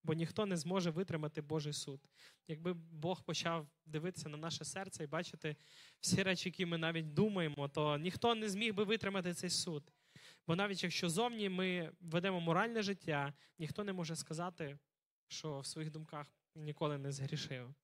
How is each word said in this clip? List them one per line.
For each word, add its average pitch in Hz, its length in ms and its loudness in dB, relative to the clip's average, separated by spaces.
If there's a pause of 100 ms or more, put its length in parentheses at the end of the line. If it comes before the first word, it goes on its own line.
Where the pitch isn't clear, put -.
Бо 160 80 0
ніхто 165 340 0
не 185 100 0
зможе 175 340 2
витримати 156 520 -2
Божий 147 300 -2
суд. 139 280 -6 (480)
Якби 165 240 -2
Бог 165 500 -4
почав 165 440 0 (200)
дивитися 156 420 -4
на 147 80 -8
наше 156 280 -4
серце 185 400 -6
і - 20 -6
бачити 156 500 -4 (440)
всі 180 220 4
речі, 185 260 2
які 180 180 0
ми 170 120 0
навіть 160 360 0
думаємо, 160 540 4
то 147 300 4
ніхто 185 360 4
не 214 140 0
зміг 202 260 0
би 208 100 4
витримати 196 500 2
цей 175 160 -4
суд. - 420 -2 (540)
Бо 160 100 4
навіть 196 260 0
якщо 175 260 2
зовні 214 400 2
ми 180 520 0
ведемо 175 400 0
моральне 208 420 4
життя, 147 520 0 (240)
ніхто 160 260 -4
не 196 80 -2
може 165 240 -2
сказати, 160 640 -6 (500)
що 143 320 -6
в 135 60 -8
своїх 156 240 -4
думках 151 360 -8 (280)
ніколи 151 440 -2
не 139 140 -2
згрішив. 135 720 -4